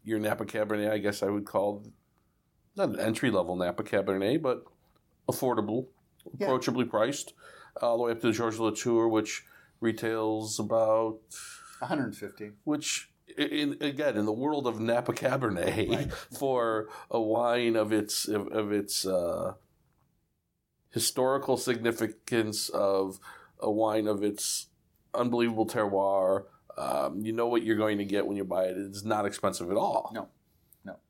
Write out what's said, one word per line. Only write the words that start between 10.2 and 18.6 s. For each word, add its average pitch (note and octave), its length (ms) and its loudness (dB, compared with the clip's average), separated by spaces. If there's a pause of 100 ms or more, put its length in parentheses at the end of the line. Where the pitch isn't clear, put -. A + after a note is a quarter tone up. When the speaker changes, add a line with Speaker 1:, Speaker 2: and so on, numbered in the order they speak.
Speaker 1:
about A2 600 2 (600)
Speaker 2:
A B2 60 -6
hundred B2+ 300 -2
fifty. G#2 340 -12 (140)
Speaker 1:
which - 440 -2 (300)
i-, C#3+ 40 0
in, D3 380 -2
again, C#3+ 360 0
in G#2 100 2
the G#2+ 60 0
world C3+ 340 -2
of A2 140 -2
Napa A#2 320 2
Cabernet, G#2+ 760 0
Speaker 2:
Right. B2+ 240 -2
Speaker 1:
<laughs> - 260 -12
for A#2 500 0 (240)
a A#2 80 2
wine A#2 560 2
of G#2+ 160 2
its, G#2 340 0
of, G#2 220 -2
of G#2 240 0